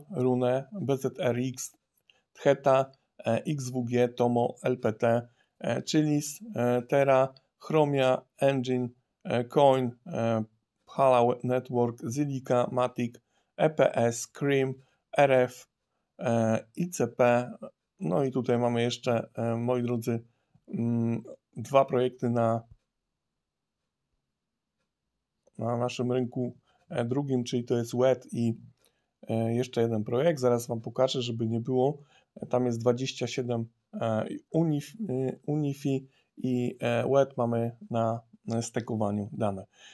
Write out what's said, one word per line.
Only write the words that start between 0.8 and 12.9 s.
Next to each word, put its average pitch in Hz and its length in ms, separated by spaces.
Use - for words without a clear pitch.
B 135 160
Z 127 220
R 127 180
X, 127 340
THETA, 135 580
e, 113 200
X 139 240
W 127 140
G, 120 260
TOMO, 120 540
L 127 140
P 113 160
T, 117 340
e, 120 240
CHILIS, 151 560
e, 123 260
Terra, 135 520
CHROMIA, 139 640
ENGINE, 127 520
e, 123 200
COIN, 131 480
e, 113 360
Hala 127 580
NETWORK, 123 640
Zilliqa, 131 640
MATIC, 123 440